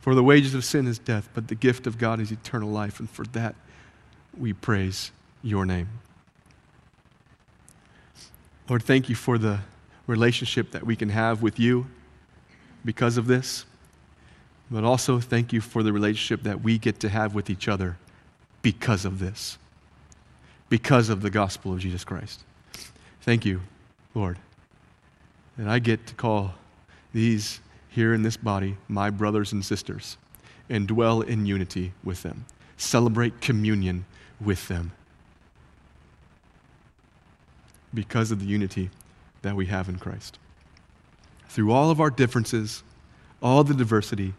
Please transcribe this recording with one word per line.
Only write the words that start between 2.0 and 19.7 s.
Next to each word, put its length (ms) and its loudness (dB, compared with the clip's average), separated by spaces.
is 100 -4
eternal 380 -6
life, 320 -6
and 80 -12
for 200 -12
that 260 -4
we 160 -4
praise 600 -2
your 220 -2
name. 240 -2
Lord, 140 2
thank 260 4
you 60 0
for 240 0
the 220 0
relationship 680 0
that 120 -10
we 100 0
can 140 -4
have 320 0
with 180 0
you 280 2
because 320 0
of 100 0
this, 380 0
but 140 -2
also 360 2
thank 340 -2
you 80 -2
for 200 -4
the 80 2
relationship 520 0
that 180 -4
we 160 2
get 240 -2
to 80 -2
have 260 -2
with 140 -4
each 180 -4
other 300 -2
because 460 0
of 140 -4
this, 360 -8